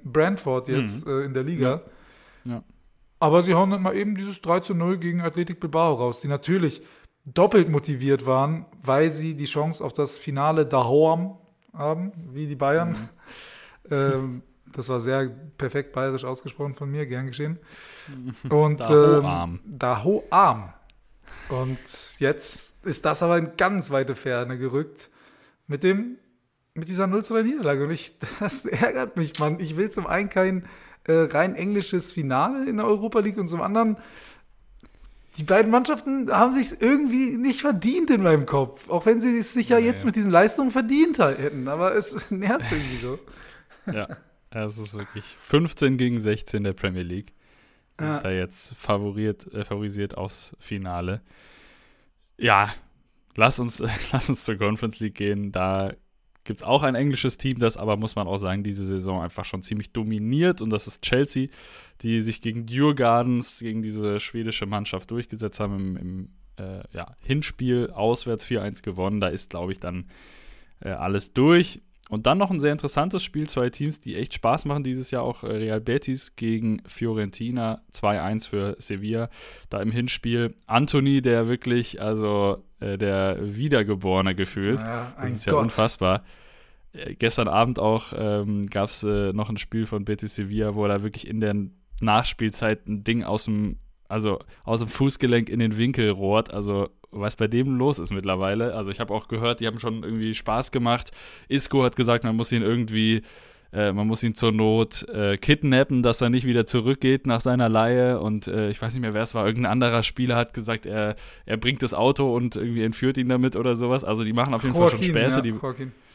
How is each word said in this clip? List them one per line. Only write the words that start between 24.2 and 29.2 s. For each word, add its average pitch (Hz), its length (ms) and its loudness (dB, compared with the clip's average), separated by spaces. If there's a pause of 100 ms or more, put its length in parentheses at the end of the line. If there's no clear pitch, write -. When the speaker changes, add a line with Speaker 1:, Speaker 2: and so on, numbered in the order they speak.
Speaker 1:
gerückt 135 500 -4 (600)
mit 143 160 -6
dem, 208 340 0 (560)
mit 160 160 -10
dieser 190 160 0
null 202 180 0
zu - 80 -4
drei 220 120 2
Niederlage. 165 400 0
Und 147 80 -2
ich, - 200 -8 (160)
<laughs> - 120 -12
das - 260 0
ärgert 240 500 0
mich, 160 220 -4